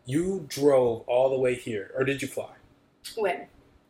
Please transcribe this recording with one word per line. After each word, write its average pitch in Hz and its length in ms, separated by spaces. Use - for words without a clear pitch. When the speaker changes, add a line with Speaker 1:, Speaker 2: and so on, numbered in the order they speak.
Speaker 1:
you 170 420
drove 131 600
all 127 220
the 135 80
way 127 180
here, 110 420
or 131 80
did 135 160
you 143 80
fly? - 240
Speaker 2:
When? 370 300